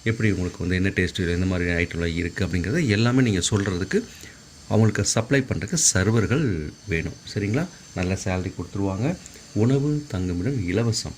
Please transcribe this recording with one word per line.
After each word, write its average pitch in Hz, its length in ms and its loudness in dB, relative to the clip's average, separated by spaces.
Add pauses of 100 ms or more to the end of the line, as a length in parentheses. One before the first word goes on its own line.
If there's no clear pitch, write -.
எப்படி 110 280 2
உங்களுக்கு 90 280 -2
வந்து 90 160 0
என்ன 92 140 2
டேஸ்ட், 90 440 0
இந்த 90 120 2
மாதிரி 90 260 0
ஐட்டம்லாம் 85 440 -2
இருக்கு" 85 300 -2
அப்படிங்கிறத 92 420 0
எல்லாமே 120 340 4
நீங்க 107 180 2 (100)
சொல்றதுக்கு, 98 540 0 (640)
அவங்களுக்கு 107 380 4
சப்ளை 131 440 2
பண்றதுக்கு - 240 -4
சர்வர்கள் 107 1000 2 (160)
வேணும். 80 260 -2 (200)
சரிங்களா? 104 320 0 (300)
நல்ல 90 280 0
சேலரி 92 280 -2
கொடுத்துருவாங்க. 98 640 -4 (380)
உணவு, 139 540 2
தங்குமிடம் 92 600 -2
இலவசம். 110 500 0